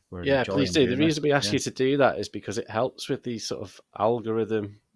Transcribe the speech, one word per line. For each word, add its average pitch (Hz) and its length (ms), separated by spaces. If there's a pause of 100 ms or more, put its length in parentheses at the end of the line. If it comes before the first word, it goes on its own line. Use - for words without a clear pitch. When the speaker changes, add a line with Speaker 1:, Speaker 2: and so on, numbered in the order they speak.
Speaker 1:
we're 92 160
Speaker 2:
Yeah, 135 140
Speaker 1:
enjoying 104 200
Speaker 2:
please 92 140
do. 160 80
The 123 60
Speaker 1:
doing 127 120
Speaker 2:
reason 151 220
Speaker 1:
this. 147 80
Speaker 2:
we - 20
ask 143 160
Speaker 1:
Yeah. 104 60
Speaker 2:
you 135 60
to 113 120
do 135 260
that 120 220
is 104 100
because 101 280
it - 120
helps 117 380
with 135 160
the 120 160
sort - 220
of - 180 (180)
algorithm. 110 840 (140)